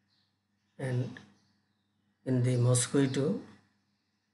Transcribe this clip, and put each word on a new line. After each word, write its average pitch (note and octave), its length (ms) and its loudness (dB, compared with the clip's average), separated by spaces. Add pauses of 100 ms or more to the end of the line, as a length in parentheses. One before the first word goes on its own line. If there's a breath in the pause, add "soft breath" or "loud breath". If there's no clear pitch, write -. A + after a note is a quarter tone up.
(800)
and B2+ 400 -6 (1080)
in B2+ 160 0
the B2+ 140 2
mosquito C3+ 840 2 (920)